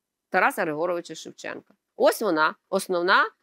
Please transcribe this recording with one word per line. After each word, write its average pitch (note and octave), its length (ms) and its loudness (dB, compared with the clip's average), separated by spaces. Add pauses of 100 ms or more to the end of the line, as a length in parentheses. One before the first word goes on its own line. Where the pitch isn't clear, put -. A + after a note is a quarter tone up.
(300)
Тараса G#3 320 2
Григоровича E3+ 520 -4
Шевченка. - 600 -16 (220)
Ось C#4+ 260 2
вона, E3 320 2 (140)
основна F#3+ 640 2 (120)